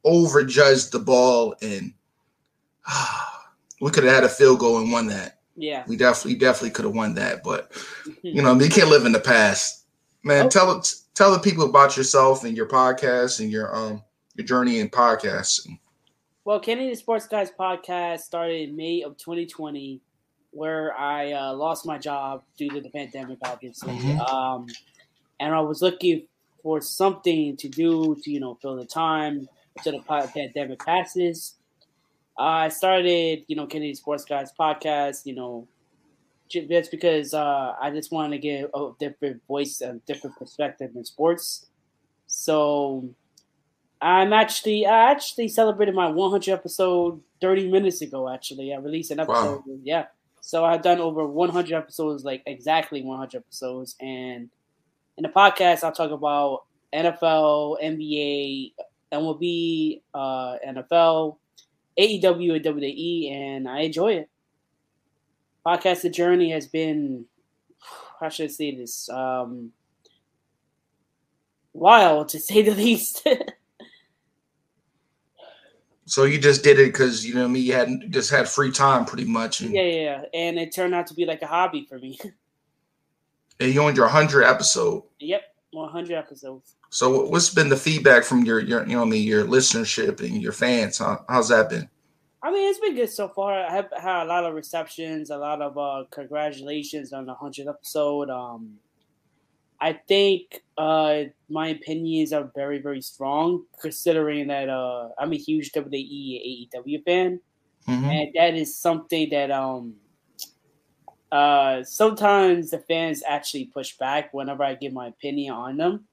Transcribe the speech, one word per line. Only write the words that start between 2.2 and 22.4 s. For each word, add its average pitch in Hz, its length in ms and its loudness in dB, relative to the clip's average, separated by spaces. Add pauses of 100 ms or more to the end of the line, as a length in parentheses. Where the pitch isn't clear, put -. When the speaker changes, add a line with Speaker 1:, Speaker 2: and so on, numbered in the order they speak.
Speaker 1:
<sighs> - 920 -8
we 143 100 0
coulda 131 200 2
had 131 140 4
a 123 40 2
field 131 320 6
goal 117 180 2
and 113 120 -2
won 117 180 -2
that. 98 300 -10 (160)
Speaker 2:
Yeah. 147 320 -10
Speaker 1:
We 113 100 -6
definitely, - 440 2
definitely 123 300 2
coulda 107 200 -4
won 107 260 -4
that, 98 280 -4
but, - 280 -8
Speaker 2:
Mm-hmm. - 540 -16
Speaker 1:
you 143 160 0
know, 127 160 8
you 143 120 6
can't 170 180 8
live 143 180 8
in 117 60 6
the 110 80 4
past. 107 640 2 (400)
Man, 147 220 6
Speaker 2:
Oh. - 20 4
Speaker 1:
tell, 185 340 4 (320)
tell 196 180 8
the 180 60 4
people 165 300 2
about 139 280 8
yourself 131 460 4
and 113 140 -6
your 113 100 -2
podcast 127 720 2
and 110 120 -4
your, 107 260 -4
um, 107 260 -8 (320)
your 110 120 -12
journey 123 340 2
in 104 80 -2
podcasting. 117 920 0 (640)
Speaker 2:
Well, 208 140 0
Kenny 240 320 -4
the 233 60 -6
Sports 220 320 -4
Guys 202 280 -4
podcast 180 640 -6
started 165 500 -6
in 147 40 -12
May 165 280 -4
of 143 140 -14
twenty 170 300 -8
twenty, 143 540 -12 (500)
where 156 480 -6
I, 143 340 -4
uh, 135 220 -6
lost 156 320 -6
my 151 120 -8
job 135 440 -8 (160)